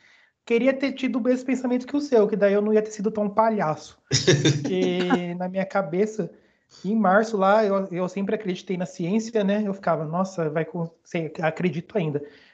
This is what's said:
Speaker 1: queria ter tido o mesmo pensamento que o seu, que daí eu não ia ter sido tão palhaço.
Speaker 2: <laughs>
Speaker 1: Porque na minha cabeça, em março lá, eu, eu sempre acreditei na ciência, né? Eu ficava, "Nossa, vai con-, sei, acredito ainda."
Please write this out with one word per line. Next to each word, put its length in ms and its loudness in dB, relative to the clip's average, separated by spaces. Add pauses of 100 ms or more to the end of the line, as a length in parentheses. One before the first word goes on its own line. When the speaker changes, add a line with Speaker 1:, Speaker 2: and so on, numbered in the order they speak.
(460)
Speaker 1:
queria 280 4
ter 200 -2
tido 240 -2
o 40 -2
mesmo 240 0
pensamento 400 -2
que 100 -6
o 60 0
seu, 260 4
que 80 -2
daí 180 4
eu 80 4
não 120 2
ia 80 6
ter 100 -4
sido 200 -4
tão 180 0
palhaço. 720 -2 (100)
Speaker 2:
<laughs> 540 2
Speaker 1:
Porque 720 0
na 120 -4
minha 160 -4
cabeça, 640 -2 (540)
em 100 0
março 420 4
lá, 280 4
eu, 260 0
eu 160 -2
sempre 280 -4
acreditei 420 -6
na 80 -4
ciência, 580 -2
né? 220 0
Eu 80 -2
ficava, 320 -2
"Nossa, 440 -2
vai 160 0
con-, 240 -6 (140)
sei, 280 -4 (100)
acredito 560 -2
ainda." 260 -2 (300)